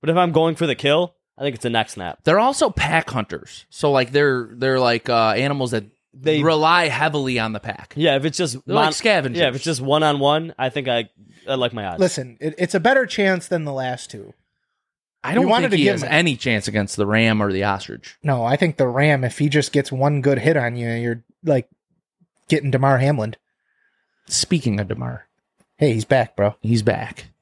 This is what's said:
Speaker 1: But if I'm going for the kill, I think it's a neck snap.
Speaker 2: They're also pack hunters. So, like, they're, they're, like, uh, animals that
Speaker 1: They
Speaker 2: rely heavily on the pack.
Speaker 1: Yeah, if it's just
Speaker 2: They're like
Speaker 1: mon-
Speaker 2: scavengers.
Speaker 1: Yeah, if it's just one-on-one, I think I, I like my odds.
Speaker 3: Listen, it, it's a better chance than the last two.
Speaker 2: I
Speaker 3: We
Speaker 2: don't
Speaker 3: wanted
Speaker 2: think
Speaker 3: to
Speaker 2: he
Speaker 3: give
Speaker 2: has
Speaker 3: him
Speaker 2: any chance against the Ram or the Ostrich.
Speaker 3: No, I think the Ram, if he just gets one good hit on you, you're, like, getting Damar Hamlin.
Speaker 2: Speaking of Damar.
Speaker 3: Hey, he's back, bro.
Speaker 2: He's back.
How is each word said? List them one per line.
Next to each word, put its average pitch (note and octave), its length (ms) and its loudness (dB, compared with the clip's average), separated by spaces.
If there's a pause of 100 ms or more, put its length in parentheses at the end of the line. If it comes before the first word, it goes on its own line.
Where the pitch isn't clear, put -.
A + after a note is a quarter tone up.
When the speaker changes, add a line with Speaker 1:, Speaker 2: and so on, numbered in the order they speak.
Speaker 1:
But D3+ 100 -2
if E3 60 2
I'm F3 160 2
going D#3+ 220 2
for E3 120 -2
the C3+ 80 0
kill, D#3 400 0 (220)
I - 60 -10
think C#3 140 -4
it's - 100 -16
a A#2 40 0
neck A2+ 200 0
snap. F2+ 340 -10
Speaker 2:
They're F3+ 160 4
also C4 300 0
pack D#3+ 400 -2
hunters. G2+ 580 -8
So, - 240 -2
like, B2+ 200 0
they're, C3+ 400 0
they're, C3 280 0
like, A#2+ 300 0
uh, A2+ 220 2
animals C3 400 -2
that A2 120 -4 (300)
Speaker 1:
They D3 280 0
Speaker 2:
rely D#3+ 460 2
heavily C3+ 500 -2
on A2 140 -4
the G#2+ 80 -8
pack. - 380 -12
Speaker 1:
Yeah, D3 180 4
if C3+ 80 -2
it's D3+ 140 -4
just D#3 160 -2 (120)
Speaker 2:
They're - 80 -4
like D3+ 120 4
Speaker 1:
mon- D#3 80 0
Speaker 2:
scavengers. E3 480 0
Speaker 1:
Yeah, C#3+ 60 4
if B2+ 80 -4
it's C3+ 80 -8
just D3 180 -4
one-on-one, D3 760 2
I C3 120 -2
think C3 180 -6
I, A#2 220 -2 (360)
I C3+ 100 -2
like A#2+ 180 -2
my G#2+ 100 -6
odds. G2 160 -6
Speaker 3:
Listen, C3 400 -2
it, D3+ 160 -6
it's F3+ 180 -4
a F#3+ 60 2
better C4 240 4
chance F#3+ 440 -2
than E3 180 -2
the C#3+ 80 -6
last B2+ 360 -8
two. G#2 220 -16 (920)
Speaker 2:
I C3 40 -4
Speaker 3:
We E3+ 120 -2
Speaker 2:
don't - 60 2
Speaker 3:
wanted A#3 160 4
Speaker 2:
think A#3 80 0
Speaker 3:
to F#3+ 60 2
Speaker 2:
he C#3 60 4
Speaker 3:
give G3+ 100 4
Speaker 2:
has E3+ 80 -4
Speaker 3:
him C3 100 -6
Speaker 2:
any D#3 240 2
chance A2+ 320 -2
against G#2 280 -2
the G#2 100 0
Ram A2 360 2
or G2+ 100 0
the F#2+ 120 0
Ostrich. G2 580 -6
Speaker 3:
No, B2+ 220 0
I B2+ 120 2
think E3+ 200 0
the C3+ 120 2
Ram, C3+ 360 2
if A#2+ 140 -4
he D3 100 0
just C#3+ 240 0
gets C#3+ 200 0
one C#3 280 0
good C3+ 180 2
hit D#3 180 2
on A#2+ 200 -2
you, A#2+ 140 -6
you're, A#2 340 -4 (200)
like, C#3 240 0 (800)
getting C#3+ 220 0
Damar C3+ 280 4
Hamlin. B2+ 360 0 (960)
Speaker 2:
Speaking A#2+ 520 0
of F#2+ 80 -4
Damar. A#2+ 380 -8 (500)
Speaker 3:
Hey, D3 180 2
he's G#2+ 100 -2
back, B2+ 320 0
bro. G2+ 240 0
Speaker 2:
He's A2 220 0
back. - 440 -4 (160)